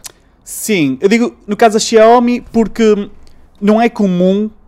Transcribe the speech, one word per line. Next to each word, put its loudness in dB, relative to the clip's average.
Sim, -4
eu 2
digo -2
no -6
caso 2
da 0
Xiaomi 2
porque -2
não 0
é 2
comum, -2